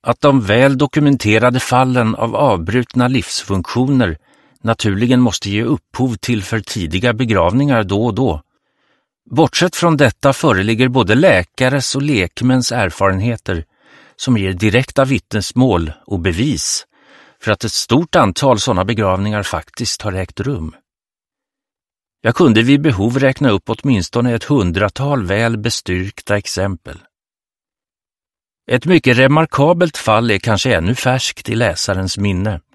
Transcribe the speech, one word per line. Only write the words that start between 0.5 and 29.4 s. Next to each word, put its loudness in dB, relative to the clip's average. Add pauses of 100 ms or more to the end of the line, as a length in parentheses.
dokumenterade 2
fallen 2
av -4
avbrutna 0
livsfunktioner -2 (440)
naturligen 0
måste 0
ge -2
upphov -2
till -4
för -4
tidiga -4
begravningar 2
då 0
och -2
då. -2 (880)
Bortsett 0
från 2
detta 2
föreligger 0
både 2
läkares 0
och -2
lekmäns 0
erfarenheter -2 (520)
som 0
ger -2
direkta 0
vittnesmål 0 (140)
och -4
bevis -4 (540)
för -2
att -4
ett -6
stort 0
antal 2
sådana 0
begravningar 0
faktiskt -8
har -4
ägt -8
rum. -6 (1500)
Jag 0
kunde 4
vid 4
behov 0
räkna 2
upp 0
åtminstone 0
ett -4
hundratal 0
väl 0
bestyrkta -4
exempel. -6 (1700)
Ett -2
mycket 4
remarkabelt 2